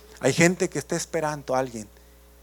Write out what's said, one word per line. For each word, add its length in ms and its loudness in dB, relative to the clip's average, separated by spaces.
Hay 140 2
gente 360 4
que 100 -6
está 180 -4
esperando 580 -4
a 40 2
alguien, 280 -6